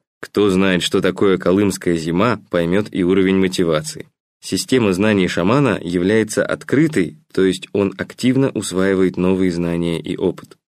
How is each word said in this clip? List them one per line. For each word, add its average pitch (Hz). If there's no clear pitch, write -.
Кто 101
знает, 92
что -
такое 92
колымская 92
зима, 87
поймет 87
и 95
уровень 95
мотивации. 85
Система 107
знаний 98
шамана 104
является 95
открытой, 123
то 95
есть 92
он 98
активно 127
усваивает 92
новые 92
знания 85
и 92
опыт. -